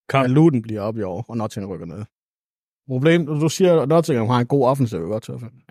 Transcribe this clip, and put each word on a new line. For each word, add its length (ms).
Kom. 120
Ja, 60
Luton 360
bliver 180
op 180
i 40
år, 260
og 80
Nottingham 340
rykker 160
ned. 180
Problem, 380
du 220
siger, 340
at 60
Nottingham 400
har 100
en 80
god 200
offensiv, 320
ikke, 220
Tøffe? 260